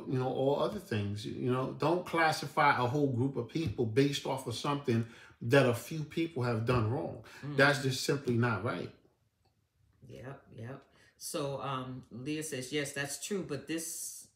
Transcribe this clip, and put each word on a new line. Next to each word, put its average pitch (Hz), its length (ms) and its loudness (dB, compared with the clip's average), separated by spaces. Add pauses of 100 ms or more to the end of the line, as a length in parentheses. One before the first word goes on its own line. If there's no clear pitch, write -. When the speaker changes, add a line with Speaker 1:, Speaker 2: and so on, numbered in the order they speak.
Speaker 1:
you 131 100 0
know, 127 80 0
all 135 340 2
other 202 180 0
things. 104 460 -2
You 131 260 -2
know, 135 280 0
don't 170 260 2
classify 151 680 4
a 123 140 2
whole 139 220 2
group 127 300 0
of 120 100 -2
people 160 380 0
based 139 400 2
off 135 220 -4
of 117 60 -4
something 123 520 0 (380)
that 127 220 8
a 120 80 6
few 156 300 -4
people 165 400 -2
have 117 220 0
done 117 260 4
wrong. 151 280 -4 (260)
Speaker 2:
Mm-hmm. 143 100 -8
Speaker 1:
That's 135 280 6
just 131 200 0
simply 139 300 0
not 113 320 2
right. 87 240 -4 (1200)
Speaker 2:
Yep, 135 320 -14 (160)
yep. 117 240 -10 (380)
So, 139 420 -4
um, 127 500 -6
Leah 151 320 -6
says, 127 300 -6
"Yes, 143 180 -2
that's - 320 -6
true, 185 240 -2
but 139 200 -6
this, - 680 -8